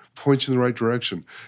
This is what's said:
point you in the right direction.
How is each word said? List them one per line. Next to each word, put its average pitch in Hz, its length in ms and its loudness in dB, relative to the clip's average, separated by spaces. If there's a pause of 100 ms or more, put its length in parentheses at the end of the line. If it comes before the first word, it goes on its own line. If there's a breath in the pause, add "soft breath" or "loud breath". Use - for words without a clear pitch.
(160 soft breath)
point 139 300 2
you 135 80 0
in 127 60 4
the 123 60 4
right 120 100 0
direction. 117 480 -2 (240 loud breath)